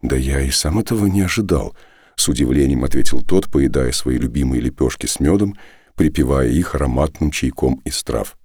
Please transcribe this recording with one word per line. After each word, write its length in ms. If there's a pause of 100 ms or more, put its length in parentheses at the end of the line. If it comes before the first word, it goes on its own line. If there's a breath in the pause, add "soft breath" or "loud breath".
«Да 140
я 260
и 100
сам 280
этого 260
не 160
ожидал», 540 (400 soft breath)
с 120
удивлением 560
ответил 380
тот, 300
поедая 400
свои 260
любимые 440
лепёшки 440
с 140
мёдом, 360 (400 loud breath)
припевая 540
их 260
ароматным 560
чайком 440 (100)
из 180
трав. 420